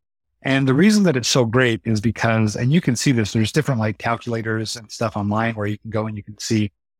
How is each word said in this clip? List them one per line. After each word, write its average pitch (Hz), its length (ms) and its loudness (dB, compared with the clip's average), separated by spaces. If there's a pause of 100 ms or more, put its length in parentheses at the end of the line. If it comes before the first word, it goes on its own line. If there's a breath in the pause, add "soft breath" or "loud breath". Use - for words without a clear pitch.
(420)
And 135 260 0
the 131 60 4
reason 208 300 6
that 160 120 4
it's 117 120 -2
so 127 180 4
great 117 380 2
is 110 180 0
because, 110 540 0
and 123 140 0
you 170 120 4
can 120 140 0
see 143 160 2
this, 113 200 0
there's 110 200 0
different, 135 280 -2
like, 107 160 -2
calculators 113 800 -4
and 107 160 -16
stuff 110 240 -4
online 107 380 -2
where 104 120 -6
you 104 120 -6
can 110 120 -16
go 107 160 -4
and 107 120 -10
you 95 40 -12
can - 160 -20
see, 107 320 -2 (300)